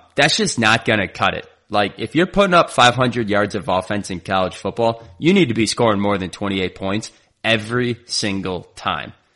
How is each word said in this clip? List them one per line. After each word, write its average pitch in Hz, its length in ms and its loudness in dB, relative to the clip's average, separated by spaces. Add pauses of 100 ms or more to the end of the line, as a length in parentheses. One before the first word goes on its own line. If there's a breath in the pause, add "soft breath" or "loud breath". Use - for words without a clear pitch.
(160)
that's 147 200 2
just 202 220 -2
not 113 260 4
gonna 104 240 0
cut 95 260 -2
it. - 140 -12 (220)
Like, 104 280 0
if 113 160 -8
you're 170 120 2
putting 190 280 2
up 170 160 4
five 123 240 4
hundred 120 360 0
yards 101 240 0
of 101 140 -6
offense 95 420 -2
in 90 100 -8
college 95 360 -2
football, 113 460 -2 (160 loud breath)
you 156 140 4
need 180 160 4
to 113 60 -2
be 110 120 2
scoring 107 340 2
more 101 180 0
than 90 120 -6
twenty-eight 95 440 -4
points 98 380 -6 (320 soft breath)
every 113 640 -2
single 95 560 -4 (120)
time. 80 380 -6 (240)